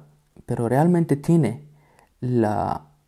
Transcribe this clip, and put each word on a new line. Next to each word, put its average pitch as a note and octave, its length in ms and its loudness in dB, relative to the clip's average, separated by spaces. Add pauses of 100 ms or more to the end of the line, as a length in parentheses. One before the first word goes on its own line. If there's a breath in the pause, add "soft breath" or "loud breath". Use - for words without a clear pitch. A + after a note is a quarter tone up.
(460)
pero A#2 220 -4
realmente D#3+ 480 2
tiene D3 520 0 (520 soft breath)
la, G#2+ 680 -2 (220)